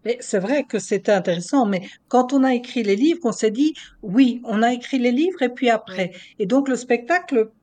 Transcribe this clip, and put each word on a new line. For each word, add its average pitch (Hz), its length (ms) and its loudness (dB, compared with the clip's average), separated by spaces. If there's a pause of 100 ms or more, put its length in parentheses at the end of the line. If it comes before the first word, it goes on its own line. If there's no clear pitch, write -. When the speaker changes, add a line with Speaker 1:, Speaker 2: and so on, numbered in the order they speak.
Speaker 1:
Mais 240 160 -2
c'est - 180 -2
vrai 269 240 0
que 220 160 -4
c'était 202 320 -2
intéressant, 185 540 0
mais 190 160 -2 (260)
quand 247 240 2
on 269 140 4
a 262 80 2
écrit 240 280 -4
les 202 140 2
livres, 311 300 2
on 220 80 0
s'est 220 180 0
dit, « 285 220 0 (280)
Oui, 240 440 2
on 220 180 0
a 240 80 4
écrit 247 280 -4
les 247 120 2
livres 330 300 0
et - 80 0
puis 247 200 0
après. » 190 440 -2
Speaker 2:
Oui. - 260 -20
Speaker 1:
Et 208 60 -2
donc, 269 240 2
le 247 80 0
spectacle 240 720 0 (140)